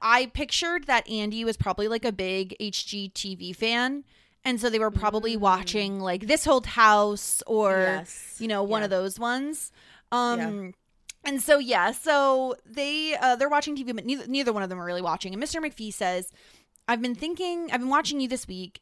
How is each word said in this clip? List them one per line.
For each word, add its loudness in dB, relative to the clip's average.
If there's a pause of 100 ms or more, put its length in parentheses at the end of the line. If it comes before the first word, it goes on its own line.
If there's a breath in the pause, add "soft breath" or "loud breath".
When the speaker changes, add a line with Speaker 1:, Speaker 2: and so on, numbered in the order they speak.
Speaker 1:
I 4
pictured -2
that 2
Andy -4
was -2
probably, 0
like, -2
a 0
big -4
H -6
G -8
T -8
V -10
fan. 0 (400 soft breath)
And 0
so 2
they 2
were 2
probably 0
Speaker 2:
Mm. -4
Speaker 1:
watching, 2
like, -4
This 2
Old 4
House 4
or, 4
Speaker 2:
Yes. -2
Speaker 1:
you -4
know, 0
one 0
Speaker 2:
Yeah. 0
Speaker 1:
of -4
those -2
ones. -4 (400 soft breath)
Um, 2
Speaker 2:
Yeah. -6 (540)
Speaker 1:
and -2
so, 8
yeah, 2
so 2 (100)
they, -2
uh, 4
they're 2
watching 2
T -6
V, -4
but -8
neither, -4
neither 0
one -2
of -4
them -8
are -8
really -4
watching. -4
And -8
Mister -6
McPhee -8
says, -2 (560 soft breath)
"I've 0
been -2
thinking, -6
I've -2
been -4
watching 2
you 0
this -6
week, -12